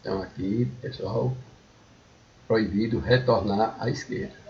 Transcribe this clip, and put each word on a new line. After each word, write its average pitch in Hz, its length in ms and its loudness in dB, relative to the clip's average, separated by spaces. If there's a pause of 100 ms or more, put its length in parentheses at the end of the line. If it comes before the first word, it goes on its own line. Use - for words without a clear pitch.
Então 95 200 -4
aqui, 107 500 -2 (120)
pessoal, - 520 -2 (1120)
proibido 110 540 2
retornar 113 800 4
à 113 80 -2
esquerda. - 460 -6 (160)